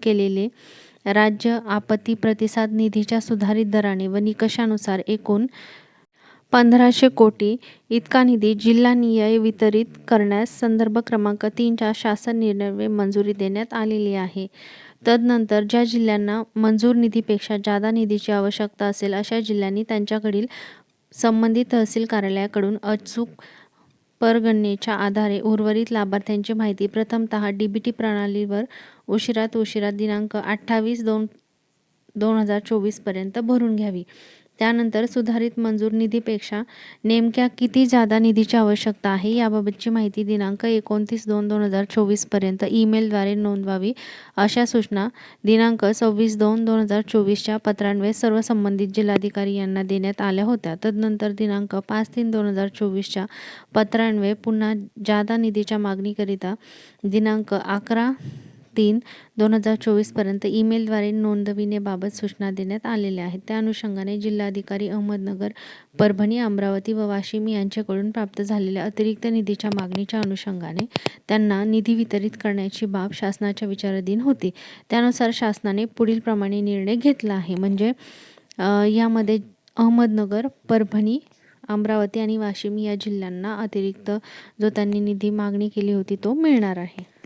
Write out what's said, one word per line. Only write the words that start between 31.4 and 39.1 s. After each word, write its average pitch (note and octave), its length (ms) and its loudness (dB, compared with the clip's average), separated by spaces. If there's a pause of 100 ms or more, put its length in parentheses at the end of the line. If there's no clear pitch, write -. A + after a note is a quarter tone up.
दोन G#3+ 200 2
हजार G#3 300 0
चोवीसपर्यंत G3 720 -2
भरून A#3 380 2
घ्यावी. G3+ 260 -2 (560)
त्यानंतर A3+ 480 2
सुधारित A#3 520 -2
मंजूर A3 340 0
निधीपेक्षा A3 720 -2 (420)
नेमक्या A#3 440 2 (100)
किती B3+ 280 4
जादा A3+ 320 4
निधीची A3 380 4
आवश्यकता G#3 540 2